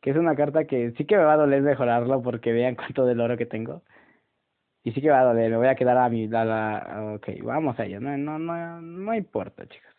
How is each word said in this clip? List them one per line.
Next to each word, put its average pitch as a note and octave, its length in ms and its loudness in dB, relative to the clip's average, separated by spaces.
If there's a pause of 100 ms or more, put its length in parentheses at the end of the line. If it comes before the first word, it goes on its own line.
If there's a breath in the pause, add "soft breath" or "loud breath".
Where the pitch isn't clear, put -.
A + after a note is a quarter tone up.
que C#3+ 100 -2
es C#3 60 2
una E3 180 2
carta D3 320 2
que A#2+ 260 -2
sí C#3+ 120 -6
que G#3 120 4
me F3 80 6
va D3+ 100 6
a - 20 6
doler C#3 260 4
mejorarlo, B2+ 600 2
porque A#2 300 -2
vean A#2+ 220 0
cuánto B2+ 320 -2
del A#2+ 140 2
oro A#2 160 0
que A#2 100 -4
tengo. A#2+ 360 -10 (1000 soft breath)
Y A#2 100 -4
sí C3+ 100 -4
que D#3 80 4
va C3+ 100 6
a B2+ 40 6
doler, A#2 260 4
me A2+ 80 0
voy B2 100 4
a C3+ 80 2
quedar B2 220 2
a B2 100 4
mi... A2+ 160 -2 (100)
a A2+ 100 2
la... G#2+ 720 -4
Ok, - 120 -10 (160)
vamos C3+ 340 -4
allá, G2+ 220 -6
no, C#3 160 -6
no, D3+ 220 -6
no, E3+ 420 -8
no F#3 340 -8
importa, G#2 540 -8
chicos. - 300 -20